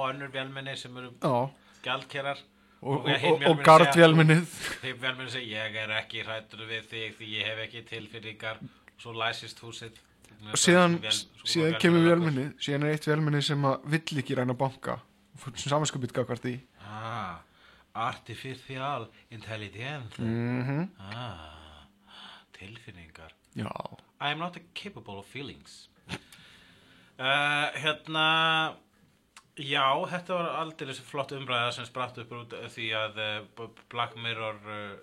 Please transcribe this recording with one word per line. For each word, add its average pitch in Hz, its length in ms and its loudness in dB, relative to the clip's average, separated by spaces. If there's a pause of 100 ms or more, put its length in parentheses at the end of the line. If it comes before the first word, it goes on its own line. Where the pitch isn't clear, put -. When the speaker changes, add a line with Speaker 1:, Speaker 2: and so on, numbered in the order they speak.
Speaker 1:
önnur 135 300 -6
vélmenni 135 420 -8
sem 123 220 -12
eru 127 160 -12
Speaker 2:
Já. 131 380 0 (300)
Speaker 1:
gjaldkerar. 139 600 -4 (420)
Speaker 2:
Og, 151 120 -2
Speaker 1:
Og 127 100 -2
Speaker 2:
og, - 60 2
Speaker 1:
hin 135 180 2
Speaker 2:
og, 160 60 6
og 151 60 2
Speaker 1:
vélmenni 143 260 4
Speaker 2:
gardvélmennið. 160 800 10
Speaker 1:
segja, - 360 -10
hin 127 180 -8
vélmenni 127 320 -6
segja, 110 320 -6
„Ég 107 120 -6
er 107 160 -4
ekki 110 320 -6
hræddur 110 400 -10
við 110 240 -10
þig 110 280 -8
því 110 120 -14
ég 107 180 -4
hef 110 120 -4
ekki 110 260 -10
tilfinningar.“ 110 760 -10 (360)
Svo 120 180 -14
læsist 113 480 -6
húsið. 113 360 -14 (440)
Speaker 2:
Og 107 160 -6
síðan, 175 400 6
Speaker 1:
Vél-, 107 160 -4
svo - 240 -2
koma - 160 -4
Speaker 2:
síðan 165 280 2
kemur 170 200 8
Speaker 1:
vélmenni 165 460 4
Speaker 2:
vélmenni, - 80 -
síðan 143 300 -2
er 151 120 2
eitt 151 80 -10
vélmenni 151 380 2
sem 143 220 0
að 135 200 2
vill 156 360 -2
ekki 127 160 -2
ræna 127 180 0
banka. 127 420 -4 (380)
Og - 60 -20
fyrir - 280 -8
samviskubit 143 440 0
gagnvart 123 320 -4
því. 127 100 -4 (240)
Speaker 1:
Ah, 104 600 -10 (540)
artificial 127 1120 -6 (220)
intelligence. 110 880 -10
Speaker 2:
Mhm. 123 800 -2
Speaker 1:
Ah, 78 880 -14 (640)
tilfinningar. 87 840 -18 (220)
Speaker 2:
Já. - 180 -6 (480)
Speaker 1:
I 143 120 -2
am 151 60 -4
not 175 200 -8 (120)
capable 113 480 -14
of 98 80 -16
feelings. - 600 -14 (1300)
Eh, 147 540 2
hérna, 160 1000 2 (800)
já, 143 300 0 (180)
þetta 180 340 -4
var 170 120 -2 (120)
aldeilis 156 400 -8
flott 143 320 -6
umræða 123 400 0
sem 120 160 -8
spratt 123 320 -6
upp 123 120 -14
úr 120 120 -12 (240)
því 113 240 -6
að, 107 260 -2
eh, 107 200 -4 (160)
B-, 113 160 -12 (180)
Black 120 280 -4
Mirror, 113 500 -6
eh, 104 360 -10